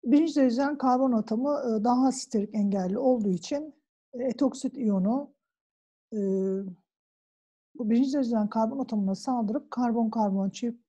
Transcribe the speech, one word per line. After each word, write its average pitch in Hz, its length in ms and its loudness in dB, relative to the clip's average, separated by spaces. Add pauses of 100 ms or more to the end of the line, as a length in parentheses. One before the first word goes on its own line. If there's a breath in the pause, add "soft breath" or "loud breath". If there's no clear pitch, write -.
Birinci 285 320 4
dereceden 277 420 2
karbon 254 340 2
atomu, 233 480 0
e, 220 240 -2
daha 247 280 4
sterik 214 440 -4
engelli 196 420 0
olduğu 254 320 2
için, 285 460 -4 (380)
e, 247 100 -6
etoksit 254 540 -2
iyonu, 220 560 0 (800)
e, 214 60 -4 (1600)
bu 214 140 -4
birinci 262 240 2
dereceden 233 360 0
karbon 226 300 -2
atomuna 202 360 -2
saldırıp 240 560 -4
karbon 233 380 0
karbon 196 400 0
çift 233 280 -6 (120)